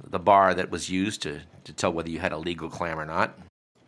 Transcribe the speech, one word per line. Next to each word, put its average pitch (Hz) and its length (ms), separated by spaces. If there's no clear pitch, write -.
the 95 120
bar 95 340
that 90 160
was 87 180
used 95 340
to, 76 180
to - 80
tell 92 200
whether 82 160
you 82 120
had 90 100
a 78 80
legal 82 320
clam 80 300
or 76 40
not. 85 320